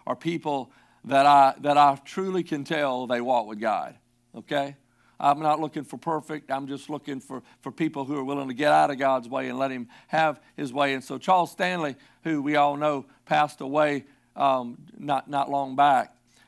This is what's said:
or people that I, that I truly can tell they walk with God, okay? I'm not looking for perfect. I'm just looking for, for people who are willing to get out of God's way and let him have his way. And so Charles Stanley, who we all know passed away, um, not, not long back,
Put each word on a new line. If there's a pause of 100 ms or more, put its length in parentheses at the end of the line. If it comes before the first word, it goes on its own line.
or
people (360)
that
I,
that
I
truly
can
tell
they
walk
with
God, (360)
okay? (420)
I'm
not
looking
for
perfect.
I'm
just
looking
for, (180)
for
people
who
are
willing
to
get
out
of
God's
way
and
let
him (180)
have (160)
his
way.
And
so
Charles
Stanley, (260)
who
we
all
know (220)
passed
away, (320)
um, (180)
not,
not
long
back, (320)